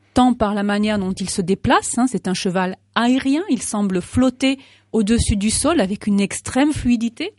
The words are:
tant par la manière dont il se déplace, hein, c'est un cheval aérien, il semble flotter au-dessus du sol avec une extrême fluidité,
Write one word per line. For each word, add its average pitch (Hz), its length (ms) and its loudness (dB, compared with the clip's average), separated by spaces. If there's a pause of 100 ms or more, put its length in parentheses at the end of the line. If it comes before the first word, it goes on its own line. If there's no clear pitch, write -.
(160)
tant 254 180 6
par 208 220 0
la 202 80 -2
manière 208 340 0
dont 190 160 -2
il 185 160 -6
se 196 140 -4
déplace, 233 560 0
hein, 254 100 2
c'est - 180 -6
un 185 60 0
cheval 185 440 -2 (180)
aérien, 262 560 0
il 220 100 -2
semble 196 400 -2
flotter 262 560 0 (360)
au-dessus 226 420 2
du 208 160 -2
sol 302 280 0
avec 196 280 -2
une 202 140 2
extrême 269 520 0
fluidité, 240 640 -2